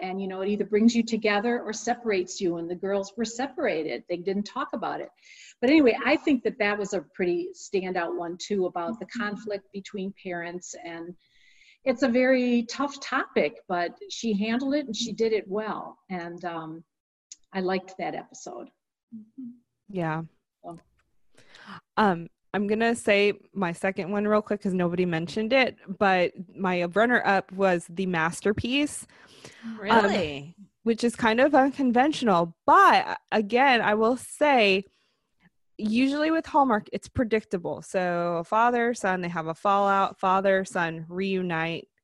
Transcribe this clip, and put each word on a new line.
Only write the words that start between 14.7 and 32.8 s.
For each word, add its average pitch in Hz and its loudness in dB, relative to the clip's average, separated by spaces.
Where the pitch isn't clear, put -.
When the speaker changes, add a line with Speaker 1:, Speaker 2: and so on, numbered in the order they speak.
Speaker 1:
it 294 -2
and 220 -8
she 226 -6
did 226 0
it 208 -2
well. 208 -6
And, 175 -8
um, 165 -10
I 190 -4
liked 185 -4
that 160 -6
episode. - -14
Speaker 3:
Mm-hmm. 240 -16
Speaker 2:
Yeah. 165 -4
Speaker 1:
So. 175 -14
Speaker 2:
Um, 180 2
I'm 202 0
gonna 226 2
say 202 2
my 185 -2
second 190 -4
one 208 -2
real 208 4
quick 208 -4
'cause 185 -2
nobody 180 0
mentioned 175 -2
it, 262 2
but 185 4
my 180 -2
runner-up 196 2
was 185 2
The 180 -4
Masterpiece. 202 -2
Um, 226 -10
Speaker 4:
Really? 196 2
Speaker 2:
which 226 0
is 233 0
kind 226 2
of 285 6
unconventional, 254 2
but 294 6